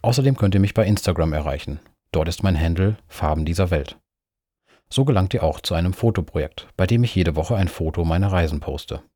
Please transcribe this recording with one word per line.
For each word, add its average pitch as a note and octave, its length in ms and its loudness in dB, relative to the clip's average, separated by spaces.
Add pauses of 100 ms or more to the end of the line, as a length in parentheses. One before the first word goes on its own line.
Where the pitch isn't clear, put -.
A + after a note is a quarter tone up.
Außerdem C3 340 4
könnt G2 180 2
ihr G2 60 4
mich G2 140 2
bei G#2+ 120 2
Instagram E2+ 460 2
erreichen. D2 480 -4 (320)
Dort E2 160 0
ist - 160 -4
mein F#2 160 2
Handle F#2 380 0 (100)
Farben D#2 380 -2
dieser F2 260 0
Welt. D2 260 -4 (920)
So C3+ 160 2
gelangt F#2+ 280 2
ihr - 100 -2
auch - 180 -2
zu - 140 -4
einem F2+ 180 0
Fotoprojekt, - 840 -4
bei F#2 120 2
dem A#2 180 4
ich - 100 -6
jede E2 220 2
Woche F#2 180 -2
ein F#2 140 0
Foto E2 340 -4
meiner F#2 300 2
Reisen D#2 260 0
poste. - 420 -10 (140)